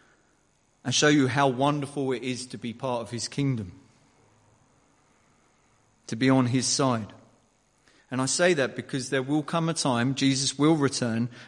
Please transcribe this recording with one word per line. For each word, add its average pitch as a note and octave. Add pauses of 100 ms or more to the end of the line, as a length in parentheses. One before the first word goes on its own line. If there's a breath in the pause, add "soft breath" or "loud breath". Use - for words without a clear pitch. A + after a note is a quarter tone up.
(880 soft breath)
and C3+
show D3+
you D3
how C#3
wonderful C3+
it A#2
is B2+
to B2+
be A#2
part A#2+
of A2
his A#2
kingdom, A#2+ (2250)
to -
be B2+
on C3
his B2
side. A#2+ (960 soft breath)
And B2+
I C3
say F3+
that C3
because B2
there C3+
will D3
come E3
a E3
time B2+
Jesus C3+
will D#3
return, B2 (200 loud breath)